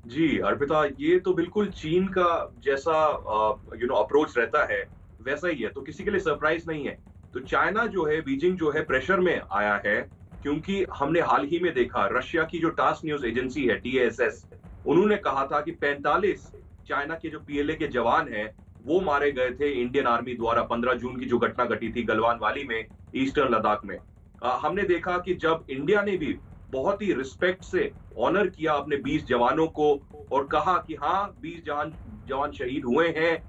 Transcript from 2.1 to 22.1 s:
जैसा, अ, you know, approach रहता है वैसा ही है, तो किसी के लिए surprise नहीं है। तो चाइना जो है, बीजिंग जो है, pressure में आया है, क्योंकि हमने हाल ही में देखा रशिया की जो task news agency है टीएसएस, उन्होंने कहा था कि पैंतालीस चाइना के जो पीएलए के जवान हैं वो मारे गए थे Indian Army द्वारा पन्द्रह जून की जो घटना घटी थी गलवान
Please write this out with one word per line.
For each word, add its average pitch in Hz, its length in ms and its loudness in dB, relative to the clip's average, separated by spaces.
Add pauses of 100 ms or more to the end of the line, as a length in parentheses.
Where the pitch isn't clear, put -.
जैसा, 156 420 2
अ, 107 500 0
you - 300 -6
know, 127 100 0
approach 143 420 4
रहता 117 340 2
है 101 160 -2 (340)
वैसा 147 260 -2
ही 147 140 -2
है, 104 60 -2
तो 98 120 -8
किसी 156 240 -12
के 202 60 0
लिए 196 100 0
surprise 156 480 0
नहीं 151 180 -6
है। 92 120 -8 (360)
तो 120 60 -6
चाइना 170 460 0
जो 185 180 -2
है, 151 160 2
बीजिंग 147 360 0
जो 160 140 2
है, 151 140 -2
pressure 156 360 2
में 160 200 4 (120)
आया 104 340 2
है, 110 240 0 (320)
क्योंकि 160 520 0
हमने 160 260 2
हाल 135 240 2
ही 165 140 -2
में 175 160 0
देखा 117 320 2
रशिया 113 380 0
की 165 140 -6
जो 160 120 2
task 156 340 0
news 147 200 -4
agency 127 420 -2
है 104 100 4
टीएसएस, 120 720 0 (400)
उन्होंने 196 300 4
कहा 139 300 -2
था 151 140 0
कि 156 100 -8
पैंतालीस 151 840 -2 (360)
चाइना 147 260 -4
के 160 140 -10
जो 156 120 -10
पीएलए 147 340 -2
के 151 140 -2
जवान 123 400 2
हैं 107 260 -6 (300)
वो 156 160 2
मारे 143 320 2
गए 127 180 0
थे 139 200 0
Indian 123 360 0
Army 120 280 0
द्वारा 117 280 2
पन्द्रह 120 320 0
जून 123 220 -6
की 127 100 -8
जो 117 120 2
घटना 113 260 2
घटी 110 280 -2
थी 120 100 -2
गलवान 113 400 2